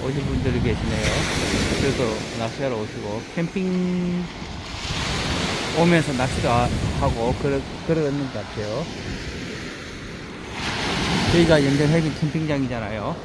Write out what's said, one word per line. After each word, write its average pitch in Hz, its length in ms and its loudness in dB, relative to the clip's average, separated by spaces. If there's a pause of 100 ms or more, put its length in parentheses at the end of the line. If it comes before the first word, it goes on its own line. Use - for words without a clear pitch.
오실 139 200 0
분들이 131 360 2
계시네요. 110 460 0 (720)
그래서 135 240 2 (360)
낚시하러 120 380 -2
오시고, 107 440 -4 (140)
캠핑 180 880 0 (1500)
오면서 165 360 4
낚시도 127 360 0
하-, 120 180 4 (320)
하고, 123 420 2
그러-, 139 200 0 (240)
그러는 151 320 0 (140)
것 - 20 -12
같아요. 107 520 -4 (2500)
여기가 160 280 8
염전 143 260 4
해변 156 300 4
캠핑장이잖아요. 131 1040 -2